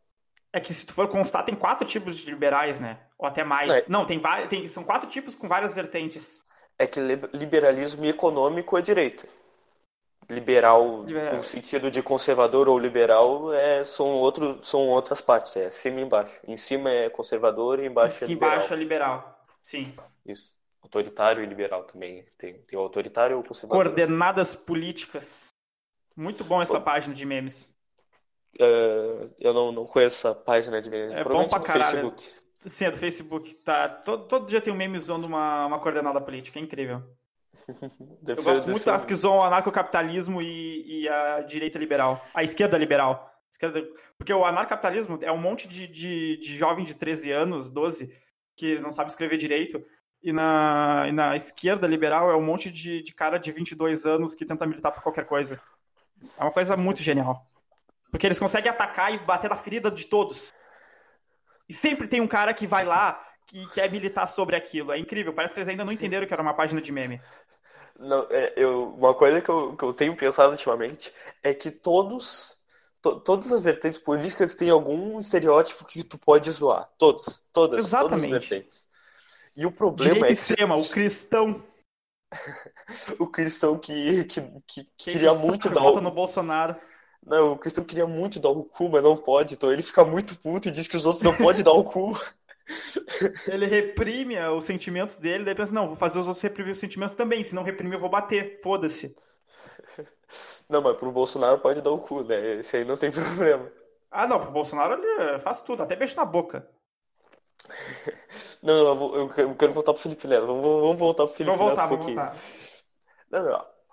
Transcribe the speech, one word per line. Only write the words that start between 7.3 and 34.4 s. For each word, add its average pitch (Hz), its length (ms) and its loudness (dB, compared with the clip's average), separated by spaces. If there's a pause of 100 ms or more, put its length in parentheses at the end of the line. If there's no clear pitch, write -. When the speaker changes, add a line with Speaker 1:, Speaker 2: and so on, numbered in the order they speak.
Speaker 2:
liberalismo 147 720 2
econômico 151 720 2
é 175 40 2
direita. 175 460 0 (1000)
Liberal, 117 760 6
Speaker 1:
Liberal. 151 320 -4
Speaker 2:
no - 60 -6
sentido 135 460 -6
de 127 140 -4
conservador 131 640 4
ou 131 100 8
liberal, 123 760 6
é, 143 320 4
são 143 220 -2
outro, 139 540 2
são 139 280 0
outras 127 320 0
partes, - 340 2
é 92 140 -2
cima 131 320 -6
e - 20 -4
embaixo. 107 420 0
Em 113 120 -10
cima 135 340 -4
é 120 180 0
conservador 117 680 -2
e 139 80 -6
embaixo 120 380 2
é - 20 -6
Speaker 1:
Em 165 40 -6
Speaker 2:
liberal. 156 240 2
Speaker 1:
embaixo - 180 -2
é 160 40 -4
liberal, 143 680 -4 (160)
sim. 135 340 -12 (300)
Speaker 2:
Isso. - 280 -16 (280)
Autoritário 107 600 0
e 107 40 -6
liberal 98 400 -6
também. 92 400 -16 (120)
Tem, 90 260 -16
tem - 140 -10
o 95 40 -2
autoritário 110 560 0
ou 123 60 -4
o - 40 -14
conservador. 185 380 0
Speaker 1:
Coordenadas 170 680 2
políticas. - 920 -10 (680)
Muito 160 280 -10
bom 175 180 0
essa 170 160 0
Speaker 2:
Ô. - 40 -2
Speaker 1:
página 147 340 -2
de 139 100 -12
memes. 135 480 -8 (840)
Speaker 2:
É, 113 640 2 (140)
eu 120 140 2
não, 120 180 2
não 117 140 -8
conheço 123 420 4
essa 110 80 0
página 117 460 0
de 110 80 -14
memes. 110 220 -6
Speaker 1:
É - 120 -6
bom - 0 -
Speaker 2:
Provavelmente 151 280 2
Speaker 1:
pra 196 80 2
Speaker 2:
no - 60 -6
Speaker 1:
caralho. 151 200 2 (260)
Speaker 2:
Facebook. - 220 -20 (260)
Speaker 1:
Sim, - 260 -8
é 170 60 0
do - 60 -12
Facebook. 160 600 -8
Tá, 147 300 0
todo, 214 400 -8
todo 254 180 -2